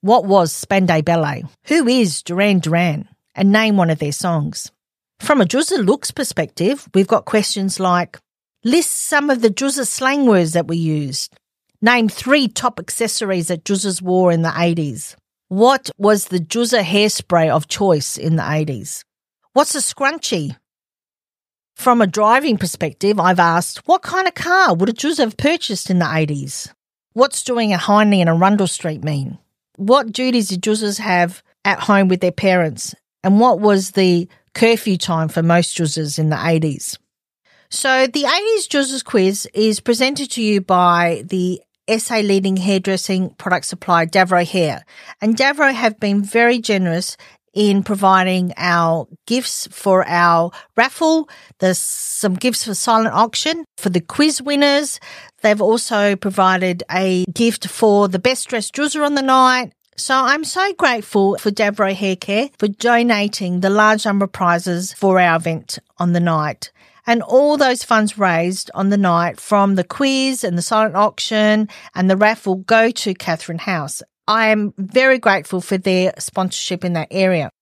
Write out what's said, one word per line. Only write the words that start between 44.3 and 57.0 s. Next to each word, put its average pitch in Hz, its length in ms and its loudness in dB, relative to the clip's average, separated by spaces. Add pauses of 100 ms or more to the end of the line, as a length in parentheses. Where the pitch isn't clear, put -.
Hair. 165 380 -4 (380)
And 220 160 0
Davro 277 360 0
have 226 260 -2
been 202 240 0
very 233 360 2
generous 185 560 -2 (380)
in 202 280 2
providing 190 760 0
our 170 500 0 (180)
gifts - 460 -4
for 190 340 0
our 170 460 2 (240)
raffle. 311 540 0 (300)
There's 185 180 0
some - 580 -4
gifts 240 300 -2
for 208 100 -6
silent 220 400 0
auction 302 480 0 (140)
for - 120 -4
the 175 120 0
quiz 294 400 0
winners. 285 580 0 (420)
They've 214 200 2
also 208 540 0
provided 185 760 0
a 185 420 0